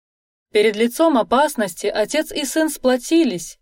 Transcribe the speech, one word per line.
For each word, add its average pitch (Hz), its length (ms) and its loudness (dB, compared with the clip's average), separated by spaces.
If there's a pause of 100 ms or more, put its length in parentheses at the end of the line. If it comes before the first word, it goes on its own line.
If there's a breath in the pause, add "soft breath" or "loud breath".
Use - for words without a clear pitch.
(520)
Перед 208 240 2
лицом 240 420 2
опасности 226 680 0
отец 247 440 -2
и 294 140 -6
сын 311 240 0
сплотились 254 920 -2